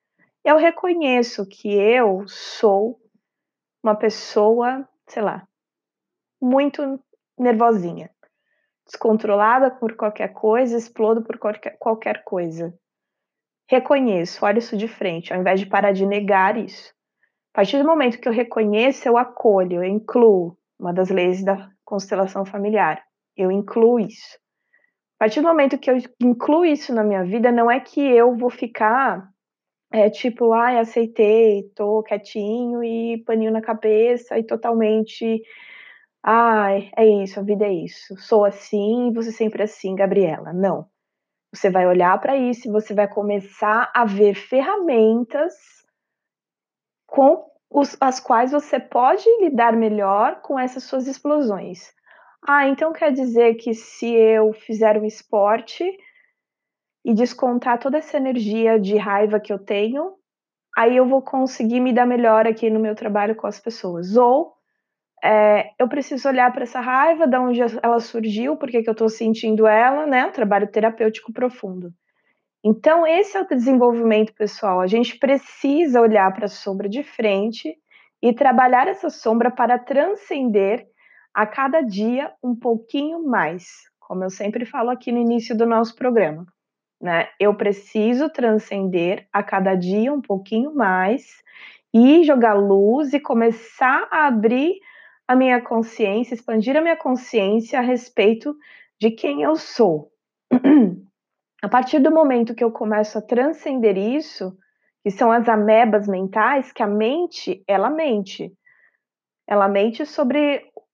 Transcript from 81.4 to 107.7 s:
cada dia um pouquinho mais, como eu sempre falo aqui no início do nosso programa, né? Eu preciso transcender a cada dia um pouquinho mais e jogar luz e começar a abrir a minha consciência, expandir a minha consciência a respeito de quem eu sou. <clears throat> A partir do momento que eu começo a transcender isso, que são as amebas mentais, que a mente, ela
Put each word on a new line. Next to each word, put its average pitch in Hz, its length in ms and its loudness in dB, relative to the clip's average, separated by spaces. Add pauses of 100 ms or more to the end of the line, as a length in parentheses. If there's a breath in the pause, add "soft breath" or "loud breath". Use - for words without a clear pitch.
cada 269 360 -2
dia 233 520 -4 (100)
um 247 120 -4
pouquinho 277 680 -6
mais, 180 600 -4 (160)
como 185 240 -8
eu 185 80 -6
sempre 214 340 -6
falo 240 240 -4
aqui 247 220 -8
no 240 80 0
início 233 360 -2
do 220 80 0
nosso 233 320 0
programa, 190 480 -2 (560)
né? 170 300 -4 (100)
Eu 202 140 2
preciso 220 800 -2
transcender 196 1000 -2
a 202 120 -2
cada 196 320 -2
dia 196 360 -2
um 294 100 -4
pouquinho 220 520 -4
mais 202 720 -2 (500 loud breath)
e 269 300 8
jogar 240 320 4
luz 202 580 2
e 285 60 0
começar 254 920 0
a 320 160 0
abrir 254 540 0 (480 soft breath)
a 254 80 2
minha 254 260 4
consciência, 226 720 -2
expandir 226 420 -2
a 311 60 4
minha 330 160 0
consciência 226 800 -2
a 247 60 0
respeito 240 760 0 (420 soft breath)
de 226 120 2
quem 285 320 -6
eu 294 120 2
sou. 175 560 -2 (400)
<clears throat> 254 540 4 (600)
A - 20 -8
partir 254 300 0
do 302 140 4
momento 262 420 2
que 233 100 -4
eu 226 80 0
começo 214 460 -4
a 214 60 -4
transcender 247 760 -2
isso, 202 580 -6 (480)
que 208 60 -4
são 226 220 2
as 233 180 2
amebas 214 580 4
mentais, 214 640 -2
que - 120 -6
a - 20 0
mente, 220 840 -4
ela 202 220 0